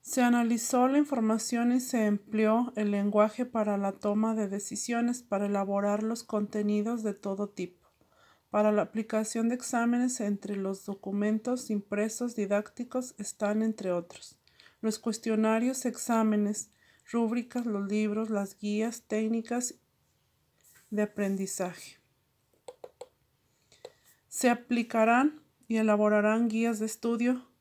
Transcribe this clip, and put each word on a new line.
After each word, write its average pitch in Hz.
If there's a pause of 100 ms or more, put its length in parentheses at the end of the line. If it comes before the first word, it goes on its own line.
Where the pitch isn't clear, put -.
Se -
analizó 240
la 277
información 233
y 254
se 240
empleó 214
el 214
lenguaje 208
para 208
la 196
toma 214
de 214
decisiones 233
para 202
elaborar 202
los 226
contenidos 208
de 208
todo 202
tipo. 180 (720)
Para 214
la 208
aplicación 220
de 240
exámenes 247
entre 202
los 196
documentos 214
impresos 214
didácticos 214
están, 208
entre 214
otros, - (440)
los 220
cuestionarios, 226
exámenes, 220 (400)
rúbricas, 233
los 202
libros, 214
las 202
guías 214
técnicas 226 (1120)
de 208
aprendizaje. 196 (2250)
Se -
aplicarán 233 (260)
y 226
elaborarán 214
guías 220
de 220
estudio 233 (140)